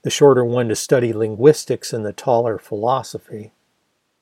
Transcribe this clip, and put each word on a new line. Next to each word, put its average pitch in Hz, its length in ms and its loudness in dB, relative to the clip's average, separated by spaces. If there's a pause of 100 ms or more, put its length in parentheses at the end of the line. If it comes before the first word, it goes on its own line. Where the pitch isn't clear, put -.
the - 60 -6
shorter 127 360 4
one 120 240 -2
to 107 60 -2
study 123 360 0
linguistics 110 800 0
and 113 140 -6
the 107 80 -8
taller 117 440 -2
philosophy. 110 920 -8 (720)